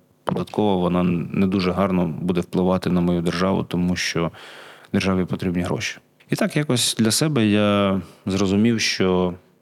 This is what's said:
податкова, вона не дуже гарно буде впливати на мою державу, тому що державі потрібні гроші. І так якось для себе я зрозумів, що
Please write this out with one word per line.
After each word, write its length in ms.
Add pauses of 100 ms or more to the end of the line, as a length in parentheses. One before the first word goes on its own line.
(240)
податкова, 520
вона 260 (300)
не 140
дуже 260
гарно 340 (140)
буде 200
впливати 500
на 100
мою 220
державу, 460
тому 280
що 340 (640)
державі 320
потрібні 380
гроші. 360 (320)
І 60
так 200
якось 420
для 120
себе 360
я 540 (260)
зрозумів, 540
що 540 (280)